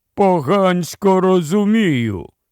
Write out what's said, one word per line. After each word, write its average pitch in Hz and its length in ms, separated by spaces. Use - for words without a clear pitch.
погансько 185 1080
розумію», 185 1080